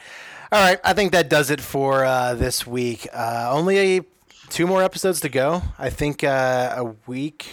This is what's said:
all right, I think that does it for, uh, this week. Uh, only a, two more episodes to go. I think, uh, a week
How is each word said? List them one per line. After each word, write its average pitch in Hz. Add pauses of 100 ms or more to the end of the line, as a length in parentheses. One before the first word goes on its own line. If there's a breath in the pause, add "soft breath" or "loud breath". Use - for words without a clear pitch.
(520 loud breath)
all 214
right, 185
I 185
think 185
that 170
does 147
it 147
for, 135
uh, 127
this 123
week. 120
Uh, 117
only 190
a, 180 (480)
two 170
more 185
episodes 185
to 151
go. 139 (160)
I 139
think, 147
uh, 127
a 117 (120)
week 135